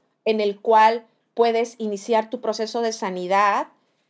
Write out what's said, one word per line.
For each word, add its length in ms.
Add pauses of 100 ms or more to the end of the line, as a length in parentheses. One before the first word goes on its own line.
(260)
en 160
el 180
cual 460 (300)
puedes 420
iniciar 540
tu 100
proceso 400
de 100
sanidad, 760 (420)